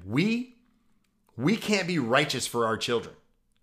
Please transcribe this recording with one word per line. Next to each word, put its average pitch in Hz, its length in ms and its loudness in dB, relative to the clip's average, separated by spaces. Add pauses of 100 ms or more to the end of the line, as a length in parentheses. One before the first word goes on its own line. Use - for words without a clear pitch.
we, 208 500 0 (800)
we 160 200 2
can't 202 300 0
be 175 120 0
righteous 131 480 2
for 117 200 0
our 110 100 0
children. 110 380 -2 (480)